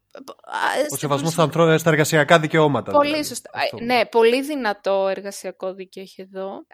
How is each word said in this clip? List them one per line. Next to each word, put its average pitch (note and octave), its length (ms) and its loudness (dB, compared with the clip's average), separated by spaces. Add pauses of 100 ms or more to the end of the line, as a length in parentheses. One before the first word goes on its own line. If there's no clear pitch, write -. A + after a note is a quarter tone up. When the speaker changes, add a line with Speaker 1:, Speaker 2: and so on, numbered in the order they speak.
(420)
Speaker 1:
Α, - 160 -8 (340)
Speaker 2:
Ο - 40 -6
σεβασμός C#3+ 360 -2
Speaker 1:
στο E3 100 0
Speaker 2:
στα - 20 6
ανθρω-, D#3+ 340 2
στα D#3+ 120 0
εργασιακά D#3 500 4
δικαιώματα, D3+ 520 2
Speaker 1:
Πολύ C#4+ 180 4
Speaker 2:
δηλαδή. D4+ 180 -4
Speaker 1:
σωστά. - 260 -14
Speaker 2:
Αυτό. - 280 -4
Speaker 1:
Ε, - 20 -10
ναι, A#3 220 2
πολύ A#3 360 4
δυνατό G#3 640 -2
εργασιακό F#3+ 640 -8
δίκαιο F#3+ 300 -16
έχει - 180 -20
εδώ. F#3+ 520 -12